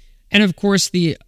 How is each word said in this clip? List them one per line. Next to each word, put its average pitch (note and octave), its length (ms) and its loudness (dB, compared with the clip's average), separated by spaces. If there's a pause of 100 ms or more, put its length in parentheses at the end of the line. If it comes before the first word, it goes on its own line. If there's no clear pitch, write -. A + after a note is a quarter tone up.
(300)
And G#3 140 2
of F3+ 120 0
course, G3 340 -2
the, E3+ 280 -2 (100)